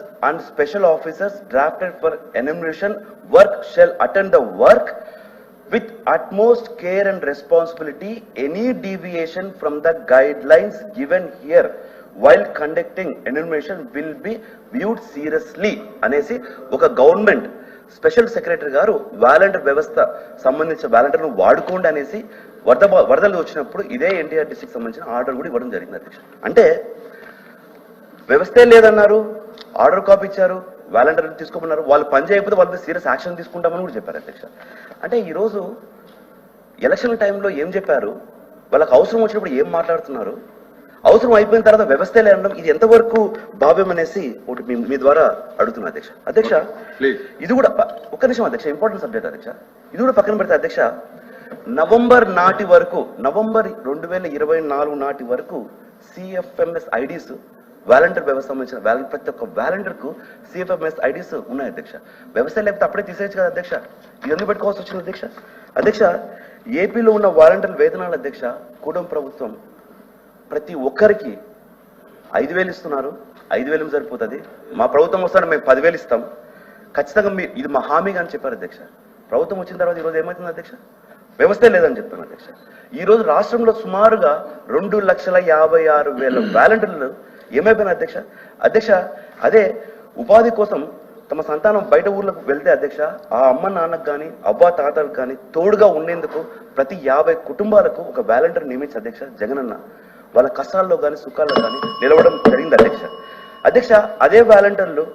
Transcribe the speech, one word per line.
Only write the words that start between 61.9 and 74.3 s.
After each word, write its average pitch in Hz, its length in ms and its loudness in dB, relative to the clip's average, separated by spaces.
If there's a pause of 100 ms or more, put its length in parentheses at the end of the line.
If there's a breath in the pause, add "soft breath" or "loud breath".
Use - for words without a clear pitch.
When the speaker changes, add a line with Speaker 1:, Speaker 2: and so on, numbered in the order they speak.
Speaker 1:
వ్యవస్థ - 260 -2
లేకపోతే 202 260 -2
అప్పుడే 202 180 -4
తీసేయచ్చు 196 300 -10
కదా 190 120 -2
అధ్యక్ష, 175 280 -6
ఇది - 580 -10
ఎందుకు 180 140 -4
పెట్టుకోవాల్సి 196 360 -4
వచ్చింది 185 200 -12
అధ్యక్ష? 175 200 -12 (560 loud breath)
అధ్యక్ష, 208 220 0 (680 loud breath)
ఏపీలో 202 440 0
ఉన్న 208 160 2
వాలంటీర్ 165 440 6
వేతనాలు 165 420 -2
అధ్యక్ష, 135 280 -8 (420)
కూటమి 165 220 -6
ప్రభుత్వం 135 500 -10 (960)
ప్రతి 151 240 -8
ఒక్కరికి 135 640 0 (1000)
ఐదు 135 180 -4
వేలు 185 160 -2
ఇస్తున్నారు, 147 440 -10 (400)
ఐదు 127 180 -4
వేలు 156 180 -4
సరిపోతుంది, 123 540 -6 (300)